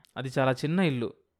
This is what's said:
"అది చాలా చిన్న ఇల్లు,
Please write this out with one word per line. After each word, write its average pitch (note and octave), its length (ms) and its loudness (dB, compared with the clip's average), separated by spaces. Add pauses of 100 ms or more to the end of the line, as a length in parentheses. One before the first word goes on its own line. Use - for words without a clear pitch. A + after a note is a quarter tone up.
(160)
"అది C3 120 -6 (100)
చాలా C3 140 4
చిన్న D3+ 280 0
ఇల్లు, C3 320 0 (280)